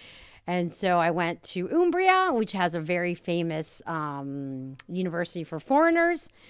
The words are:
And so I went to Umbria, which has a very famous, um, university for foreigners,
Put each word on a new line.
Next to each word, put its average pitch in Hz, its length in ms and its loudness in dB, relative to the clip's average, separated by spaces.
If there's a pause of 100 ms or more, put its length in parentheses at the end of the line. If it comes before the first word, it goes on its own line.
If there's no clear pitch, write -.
(440)
And 175 280 0
so 180 260 2
I 170 140 4
went 170 320 -2
to 180 260 -6
Umbria, 370 640 4
which 220 180 0
has 175 240 0
a 170 60 -2
very 175 340 -2
famous, 165 720 -4
um, 139 880 -6 (120)
university 175 560 -4
for 156 160 -8
foreigners, 330 680 2 (220)